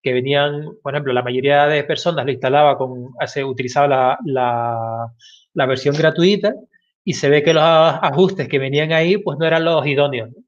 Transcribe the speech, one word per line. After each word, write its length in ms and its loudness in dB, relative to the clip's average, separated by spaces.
que 120 -2
venían, 560 -2
por 120 -8
ejemplo, 180 -4
la 100 0
mayoría 440 2
de 180 0
personas 400 -4
lo 80 -2
instalaba 460 2
con, 320 -8
se 180 -6
utilizaba 420 -2
la, 380 2
la, 880 -4
la 120 0
versión 280 -2
gratuita 600 0
y 100 -4
se 140 -2
ve 140 4
que 100 2
los 100 4
a-, 360 4
ajustes 500 0
que 100 -2
venían 340 -2
ahí, 260 2
pues, 200 -6
no 80 0
eran 180 2
los 220 0
idóneos, 440 0
¿no? 180 -20